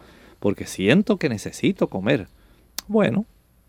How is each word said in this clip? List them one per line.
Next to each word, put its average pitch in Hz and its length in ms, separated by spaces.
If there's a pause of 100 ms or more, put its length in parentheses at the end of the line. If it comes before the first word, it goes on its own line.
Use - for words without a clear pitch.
(400)
porque 95 260
siento 165 520
que 156 120
necesito 143 580
comer". 101 400 (600)
Bueno, 208 380 (440)